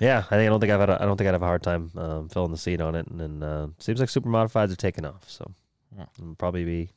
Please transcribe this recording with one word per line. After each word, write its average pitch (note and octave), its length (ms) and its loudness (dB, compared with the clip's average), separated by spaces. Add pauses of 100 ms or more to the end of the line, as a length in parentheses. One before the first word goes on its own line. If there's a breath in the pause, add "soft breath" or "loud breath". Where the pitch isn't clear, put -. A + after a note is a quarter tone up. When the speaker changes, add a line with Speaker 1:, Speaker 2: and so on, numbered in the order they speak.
Speaker 1:
Yeah, B2 180 4
I G#2 180 0
think, A2 100 6
I - 0 -
don't G#2+ 140 4
think G#2+ 120 4
I've G2+ 80 4
had G2 100 6
a, F#2 120 4
I - 20 2
don't G2+ 120 2
think G2 120 2
I'd F#2 60 4
have F2 80 0
a F2+ 40 0
hard F2 180 2
time, E2+ 320 -2
um, D#2+ 320 -6
filling F2 240 -2
the D#2+ 60 -6
seat F2 220 -2
on D#2+ 140 -2
it. E2 140 -4
And E2+ 120 -12
then, D2+ 220 -8
uh, D2+ 240 -4 (120)
seems A#2+ 200 -2
like C3 100 0
super - 220 -2
modifieds A2+ 400 2
have F#2 80 -4
taken F2 260 -2
off. D2+ 240 -12
So - 220 -16 (440)
Speaker 2:
Hmm. G2 80 -14 (160)
Speaker 1:
it'll E2 180 -14
probably F2+ 280 -2
be E2+ 320 -4